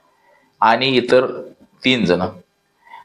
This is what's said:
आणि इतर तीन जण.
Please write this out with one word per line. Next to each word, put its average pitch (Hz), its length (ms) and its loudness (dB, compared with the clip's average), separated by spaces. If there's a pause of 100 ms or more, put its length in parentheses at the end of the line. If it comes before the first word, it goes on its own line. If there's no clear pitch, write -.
(640)
आणि 117 260 2
इतर 127 380 2 (600)
तीन 127 200 0
जण. 87 160 0 (840)